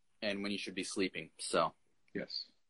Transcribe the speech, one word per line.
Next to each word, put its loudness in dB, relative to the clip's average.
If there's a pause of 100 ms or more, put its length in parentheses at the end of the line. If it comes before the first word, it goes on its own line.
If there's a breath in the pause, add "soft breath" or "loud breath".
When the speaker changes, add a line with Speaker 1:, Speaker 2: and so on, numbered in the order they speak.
(200)
Speaker 1:
and 0
when 0
you 0
should -6
be -2
sleeping. 0
So. 2 (420)
Speaker 2:
Yes. -6 (240)